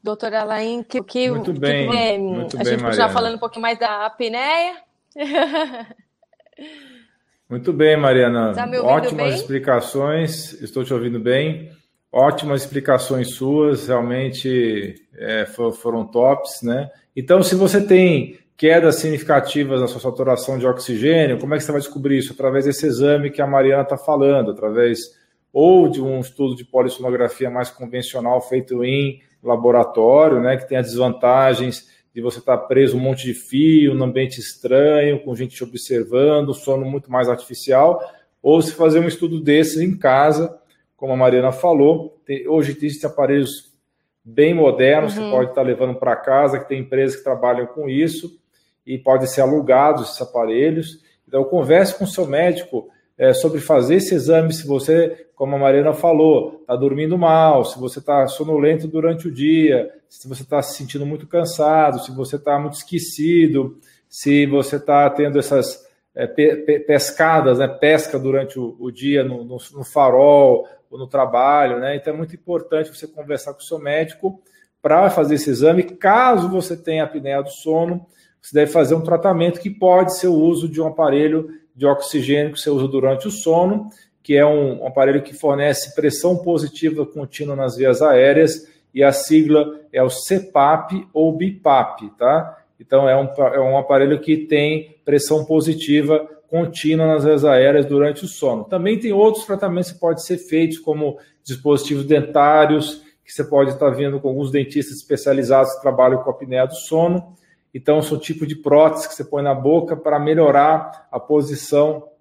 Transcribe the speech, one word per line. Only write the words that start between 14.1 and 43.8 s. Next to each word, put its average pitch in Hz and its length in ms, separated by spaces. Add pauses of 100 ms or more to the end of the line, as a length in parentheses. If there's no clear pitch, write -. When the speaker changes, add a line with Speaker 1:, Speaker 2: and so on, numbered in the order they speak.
Speaker 2:
é, 110 300
fo-, 117 260
foram 113 360
tops, 127 560
né? 127 280 (240)
Então, 175 280
se 180 120
você 196 320
tem 180 520 (180)
quedas 160 400
significativas 139 840
na 120 40
sua 120 140
saturação 131 580
de 123 80
oxigênio, 127 720
como 143 160
é 151 40
que 147 60
você 151 80
vai 143 100
descobrir 139 340
isso? 131 160
Através 135 320
desse 143 220
exame 143 440
que 147 120
a 139 40
Mariana 139 380
tá 135 140
falando, 139 520
através 110 480 (540)
ou 165 380
de 131 100
um 131 200
estudo 127 360
de 123 80
polissonografia 123 840
mais 123 180
convencional 123 720
feito 127 420
em 135 380 (220)
laboratório, 120 960
né, 127 200
que - 100
tem 135 80
as 120 120
desvantagens 123 1000 (260)
de 117 60
você 120 220
tá 123 160
preso 127 360
um 123 60
monte 131 240
de 123 80
fio, 147 600
num 131 100
ambiente 127 340
estranho, 143 840
com 123 100
gente 127 220
te 127 80
observando, 131 880
sono 135 320
muito 135 260
mais 123 160
artificial, 131 760 (400)
ou 156 180
se 160 120
fazer 160 280
um 170 80
estudo 165 320
desses 156 400
em 185 160
casa, 147 640 (340)
como 135 200
a - 20
Mariana 127 360
falou, 160 720
tem, 135 200
hoje 147 300
existem 147 320
aparelhos 139 640 (500)